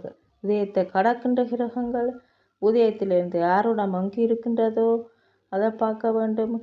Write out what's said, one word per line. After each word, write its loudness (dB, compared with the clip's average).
உதயத்தை 0
கடக்கின்ற 0
கிரகங்கள், -4
உதயத்திலிருந்து 2
யாரோட 2
மங்கி -2
இருக்கின்றதோ 0
அதை 0
பார்க்க -2
வேண்டும். -2